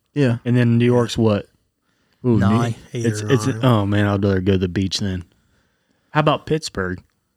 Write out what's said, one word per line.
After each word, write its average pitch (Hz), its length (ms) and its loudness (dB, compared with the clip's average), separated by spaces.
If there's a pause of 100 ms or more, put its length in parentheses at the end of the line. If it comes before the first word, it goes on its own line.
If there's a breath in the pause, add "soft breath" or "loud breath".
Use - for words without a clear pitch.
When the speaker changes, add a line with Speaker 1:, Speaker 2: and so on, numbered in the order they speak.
(140)
Speaker 1:
Yeah. 123 320 0
Speaker 2:
And 123 100 2
then 120 220 4
New 120 80 2
York's 120 320 0
what? 110 280 2 (760)
Speaker 1:
Ooh, 117 140 2
Speaker 3:
Nine. 113 360 0 (200)
Speaker 4:
Eight 120 100 -6
Speaker 2:
It's, 107 180 -2
Speaker 4:
or 107 80 -6
Speaker 2:
it's, 120 160 2
Speaker 4:
nine. 117 160 -4
Speaker 2:
oh, 117 220 2
man, 101 220 0
I'd 101 180 0
rather 95 160 2
go 95 120 0
to 95 60 2
the 92 100 -2
beach 95 320 -4
then. 92 240 -6 (880)
How 151 80 0
about 147 260 0
Pittsburgh? 95 560 -6 (340)